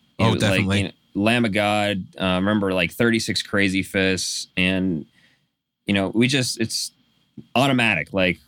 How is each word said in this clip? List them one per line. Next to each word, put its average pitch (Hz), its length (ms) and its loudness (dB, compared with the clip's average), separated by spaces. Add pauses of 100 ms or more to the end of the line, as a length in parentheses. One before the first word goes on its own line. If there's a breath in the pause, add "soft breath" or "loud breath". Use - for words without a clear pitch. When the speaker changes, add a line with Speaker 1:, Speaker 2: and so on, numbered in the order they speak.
(200)
Speaker 1:
it 101 40 0
Speaker 2:
Oh, 113 100 4
Speaker 1:
was, 101 100 -2
like, 104 80 2
Speaker 2:
definitely. 95 260 2
Speaker 1:
you 98 80 0
know, - 60 -8 (240)
Lamb 117 300 2
of 107 80 -2
God, 104 500 0 (160)
uh, 92 160 0
remember, 98 360 0
like, 90 200 0
Thirty-six 113 500 0
Crazy 98 400 0
Fists, 95 640 -2 (100)
and, 92 520 0 (800 soft breath)
you 101 80 2
know, 98 180 0
we 120 140 4
just, 131 340 -2
it's - 300 -6 (640)
automatic. 117 580 0
Like, 92 240 2 (100)